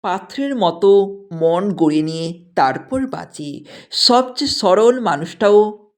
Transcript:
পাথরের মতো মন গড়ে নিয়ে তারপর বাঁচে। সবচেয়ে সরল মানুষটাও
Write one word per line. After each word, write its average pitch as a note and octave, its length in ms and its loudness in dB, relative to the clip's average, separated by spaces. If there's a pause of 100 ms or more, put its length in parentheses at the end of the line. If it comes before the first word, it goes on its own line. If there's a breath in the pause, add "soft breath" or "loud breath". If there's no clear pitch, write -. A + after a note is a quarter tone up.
পাথরের B3+ 540 -6
মতো G3 500 2 (260)
মন E3+ 400 0
গড়ে D#3 300 0
নিয়ে E3 540 -8
তারপর D#3+ 500 -2
বাঁচে। D#3+ 540 -14 (300 loud breath)
সবচেয়ে B3+ 600 0
সরল A3 500 2
মানুষটাও G#3 840 0 (140)